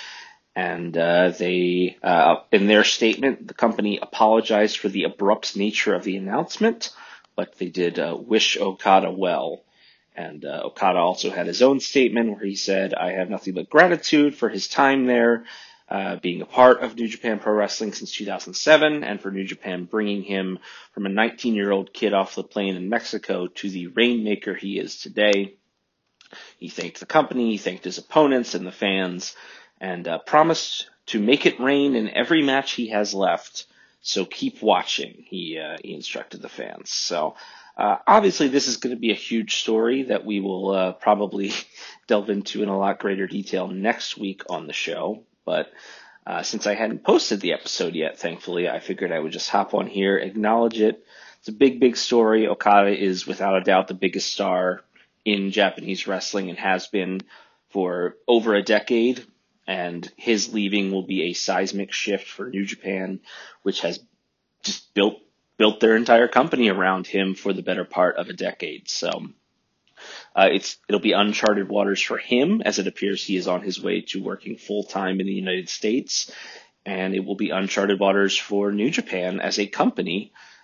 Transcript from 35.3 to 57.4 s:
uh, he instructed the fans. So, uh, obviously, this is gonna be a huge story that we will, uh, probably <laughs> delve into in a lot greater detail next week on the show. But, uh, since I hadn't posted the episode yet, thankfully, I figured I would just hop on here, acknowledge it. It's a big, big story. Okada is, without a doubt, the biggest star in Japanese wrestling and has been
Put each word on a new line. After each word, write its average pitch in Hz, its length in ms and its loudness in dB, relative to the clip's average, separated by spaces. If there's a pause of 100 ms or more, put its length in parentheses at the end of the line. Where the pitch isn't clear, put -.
uh, 78 240 -10
he - 100 -14
instructed - 480 -12
the - 80 -14
fans. 50 420 -14
So, - 440 -4 (420)
uh, 104 200 2 (100)
obviously, 196 400 6
this 131 220 0
is 117 80 -4
gonna 123 180 -6
be 113 160 0
a 101 40 0
huge 110 420 -4
story 117 480 0
that 113 200 -2
we 104 140 -4
will, 95 320 -2
uh, 92 220 0
probably 101 600 0 (260)
<laughs> - 280 -20
delve 104 240 2
into 101 320 -4
in 101 60 -2
a 98 100 -2
lot 98 220 0
greater 98 260 -2
detail 92 400 -4
next 98 500 -4
week 98 320 -8
on 80 200 -8
the 73 40 -12
show. 80 520 -6 (200)
But, 85 280 -2 (520)
uh, 87 180 -6
since 107 260 -6
I 104 60 0
hadn't 110 280 -4
posted - 380 2
the 87 120 -2
episode 85 440 -4
yet, 78 200 -4
thankfully, 87 520 -4
I 71 100 -4
figured 92 320 -6
I 82 80 -2
would 78 140 -4
just - 180 -8
hop 101 240 0
on 104 140 -2
here, 98 280 0
acknowledge 110 640 0
it. 110 240 2 (360)
It's - 80 -14
a 110 40 -10
big, 123 280 4
big 123 160 4
story. 110 500 4
Okada 101 500 4
is, 92 300 -2
without 98 300 0
a 92 80 0
doubt, 95 240 4
the 98 60 -8
biggest 92 380 -4
star 92 520 -2 (400)
in 98 260 -2
Japanese 95 560 -2
wrestling 95 420 -4
and 90 100 -10
has 95 280 0
been 95 360 -4 (480)